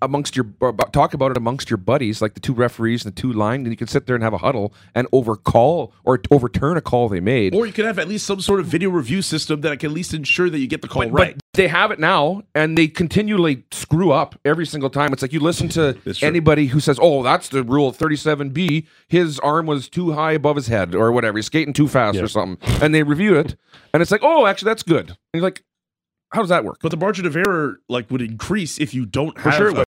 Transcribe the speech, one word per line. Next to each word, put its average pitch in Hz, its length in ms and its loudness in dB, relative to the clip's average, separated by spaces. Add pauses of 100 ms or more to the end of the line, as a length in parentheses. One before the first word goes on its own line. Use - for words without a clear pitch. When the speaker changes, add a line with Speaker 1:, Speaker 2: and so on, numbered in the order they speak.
Speaker 1:
amongst 143 320 -4
your, 123 120 0 (160)
uh, 123 80 2 (200)
talk 147 220 2
about 135 160 0
it 127 80 -2
amongst 120 320 -4
your 117 80 0
buddies, 110 460 -2
like 107 100 0
the - 60 -20
two - 140 -2
referees 117 520 -2
and 101 100 -10
the - 60 -12
two 131 100 -2
line, 110 300 -2
and 123 80 -8
you 113 80 -8
can 123 100 -8
sit - 200 -2
there 123 80 0
and 117 80 -2
have 110 100 0
a 92 60 -4
huddle 110 340 -2 (220)
and 120 160 0
overcall 120 840 2 (100)
or 127 140 2
t-, - 140 -10
overturn 139 440 4
a 156 60 -2
call 123 260 0
they 101 120 -4
made. 101 340 0
Speaker 2:
Or 226 140 0
you 202 40 -10
can 208 140 -2
have 214 140 -4
at 160 100 -4
least 208 160 -6
some 196 160 -4
sort 196 180 0
of 180 60 -4
video 175 240 -2
review 175 320 -2
system 156 400 -4
that 147 180 -2
can 151 120 -6
at - 20 -6
least 175 220 -8
ensure 160 340 0
that 160 80 -2
you 135 80 0
get 151 160 -6
the - 60 -12
call 131 160 -2
Speaker 1:
But, 113 100 -4
Speaker 2:
right. 180 220 2
Speaker 1:
but 143 60 -14 (120)
they 185 140 4
have 180 240 2
it - 80 -8
now, 170 420 2 (140)
and 156 200 0
they 165 120 4
continually 170 840 0
screw 165 400 0
up 147 220 0 (100)
every 156 220 0
single 139 240 -4
time. 139 240 0
It's 131 80 -4
like 131 120 -4
you 160 60 -2
listen 165 300 0
to 147 340 0
Speaker 2:
That's - 140 -8
true. 147 100 0
Speaker 1:
anybody 156 400 2
who 127 120 0
says, 139 200 0
"Oh, 147 220 4
that's 135 280 0
the 135 120 -2
rule 131 300 2
thirty-seven 147 580 -2
B. 156 380 0 (200)
His 165 320 2
arm 160 280 0
was 143 200 -2
too 170 260 -4
high 156 180 -2
above 147 240 2
his 135 120 -4
head," 95 280 0
or 113 160 4
whatever. 117 260 0
He's 107 80 -4
skating 151 280 -2
too 147 140 4
fast 113 300 2
Speaker 3:
Yeah. 92 60 -2
Speaker 1:
or 110 40 -2
something, 95 300 -4 (240)
and 156 140 4
they 156 80 4
review 165 320 2
it, 143 200 0 (380)
and 156 80 4
it's 170 100 0
like, 208 120 2
"Oh, 294 240 6
actually, 196 240 0
that's 226 120 -4
good." 120 260 0
And 90 80 -18 (180)
you're 165 80 -2
like, 185 200 -4 (680)
"How 185 100 -2
does 185 80 0
that 170 140 2
work?" 98 180 -8
Speaker 2:
But 165 100 -2
the 170 60 -4
margin 185 300 -2
of 143 80 -4
error, 165 540 -2
like, 120 200 -4
would 131 120 -2
increase 135 580 -4
if 151 160 -4
you 131 100 -4
don't 139 320 -4
Speaker 1:
For - 140 0
Speaker 2:
have 147 40 4
Speaker 1:
sure 202 120 4
it 202 60 0
Speaker 2:
a 135 60 -6
Speaker 1:
would. 131 60 0 (100)